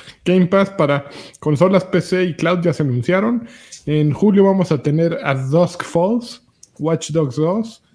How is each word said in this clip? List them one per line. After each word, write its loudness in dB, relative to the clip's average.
Game 4
Pass 2
para 0
consolas, 2
P -2
C -2
y -2
cloud 0
ya 0
se -2
anunciaron. 0
En 0
julio 4
vamos 2
a -2
tener 0
As -2
Dusk 0
Falls, -4
Watch -4
Dogs -2
dos -4